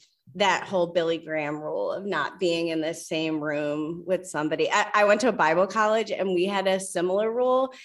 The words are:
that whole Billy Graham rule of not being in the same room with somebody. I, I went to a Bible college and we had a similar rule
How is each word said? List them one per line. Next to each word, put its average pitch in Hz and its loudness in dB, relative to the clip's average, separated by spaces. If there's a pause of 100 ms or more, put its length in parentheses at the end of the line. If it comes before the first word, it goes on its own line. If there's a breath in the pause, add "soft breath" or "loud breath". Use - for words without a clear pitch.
(340 soft breath)
that 185 2
whole 175 0
Billy 165 0
Graham 151 -4
rule 151 -4
of 175 -8
not 170 -4
being 170 0
in 160 -2
the 156 -2
same 160 -4
room 151 -4
with 185 -2
somebody. 156 0
I, 208 2
I 208 6
went 208 6
to 254 4
a 220 2
Bible 170 4
college 214 2
and 190 -2
we 175 2
had 196 0
a 190 2
similar 190 0
rule 254 2 (120)